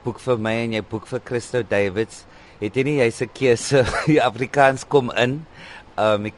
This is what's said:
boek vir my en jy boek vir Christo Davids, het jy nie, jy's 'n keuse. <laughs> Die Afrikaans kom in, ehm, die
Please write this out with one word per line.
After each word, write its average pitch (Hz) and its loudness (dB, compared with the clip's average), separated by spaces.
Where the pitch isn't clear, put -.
boek 117 -8
vir 123 -2
my 110 -2
en 117 -4
jy 110 -2
boek 107 -8
vir 123 -8
Christo 120 -4
Davids, 101 -2
het 104 -6
jy 131 0
nie, 147 0
jy's 117 0
'n 120 -4
keuse. 127 2
<laughs> - -4
Die 151 4
Afrikaans 131 2
kom 131 2
in, 131 0
ehm, 104 2
die 107 -8